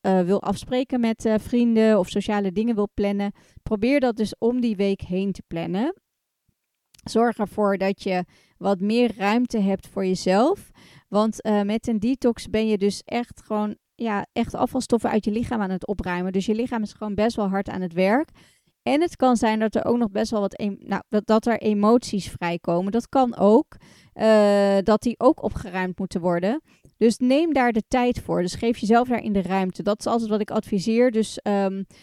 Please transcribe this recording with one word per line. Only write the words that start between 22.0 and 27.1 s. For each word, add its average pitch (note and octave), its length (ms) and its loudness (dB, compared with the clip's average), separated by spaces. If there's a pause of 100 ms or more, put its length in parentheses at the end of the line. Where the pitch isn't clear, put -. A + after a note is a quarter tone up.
vrijkomen. F3 640 -4
Dat A#3 160 -2
kan B3+ 280 0
ook, G#3+ 400 4 (360)
eh, G3+ 680 4
dat A3 200 2
die A#3 160 -2
ook C4+ 240 4
opgeruimd F#3 560 -6
moeten F#3+ 220 -6
worden. F3+ 400 0 (360)
Dus A3+ 220 2